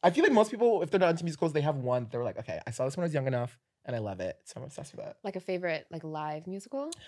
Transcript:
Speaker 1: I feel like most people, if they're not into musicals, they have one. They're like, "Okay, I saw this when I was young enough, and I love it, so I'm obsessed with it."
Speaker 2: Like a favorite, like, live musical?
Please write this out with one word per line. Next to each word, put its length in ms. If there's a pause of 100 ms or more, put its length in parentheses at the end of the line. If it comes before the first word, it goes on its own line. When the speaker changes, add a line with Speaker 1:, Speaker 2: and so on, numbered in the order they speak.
Speaker 1:
I 80
feel 140
like 80
most 180
people, 320
if 80
they're 100
not 100
into 140
musicals, 280
they 80
have 160
one. 340
They're 140
like, 140
"Okay, 280
I 40
saw 160
this 100
when 80
I 20
was 80
young 120
enough, 320 (260)
and 100
I 40
love 220
it, 240
so 140
I'm 60
obsessed 320
with 100
it." 160
Speaker 2:
Like 140
a 40
favorite, 500
like, 140
live 420
musical? 440 (180)